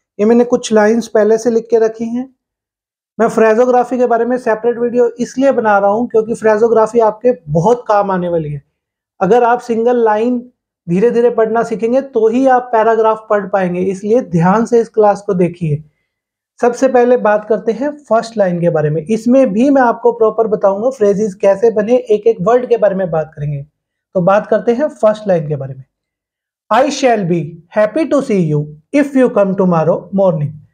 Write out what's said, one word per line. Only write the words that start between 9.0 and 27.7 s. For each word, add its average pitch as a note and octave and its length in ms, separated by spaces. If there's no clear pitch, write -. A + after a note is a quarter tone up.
अगर A3+ 240
आप A#3+ 160
सिंगल A#3 360
लाइन A#3 560
धीरे-धीरे A#3 420
पढ़ना A3+ 320
सीखेंगे A3+ 380
तो A3+ 280
ही B3+ 180
आप B3+ 160
पैराग्राफ A3 680
पढ़ G#3 180
पाएंगे, F3+ 320
इसलिए G3 420
ध्यान F3+ 440
से A#3 140
इस A3+ 80
क्लास G#3 340
को G3+ 120
देखिए। E3+ 500
सबसे A#3+ 280
पहले A#3+ 280
बात G#3 280
करते A3 280
हैं C#4+ 240
फर्स्ट A3+ 400
लाइन F3+ 240
के E3+ 100
बारे D3+ 200
में। D#3 120
इसमें A3+ 500
भी A#3+ 180
मैं C4+ 120
आपको A#3 300
प्रॉपर A3+ 340
बताऊंगा G3+ 440
फ्रेजेस G#3 440
कैसे G3 360
बने, G#3+ 260
एक G#3+ 300
एक A3+ 140
वर्ड A3+ 280
के - 80
बारे F#3+ 180
में F#3 160
बात D#3 240
करेंगे। D3 320
तो F#3+ 60
बात G3 260
करते A3+ 280
हैं C#4+ 140
फर्स्ट G#3+ 400
लाइन E3 200
के D3+ 80
बारे C3 180
में। C3 100
"I B3 140
shall A3+ 440
be E3 160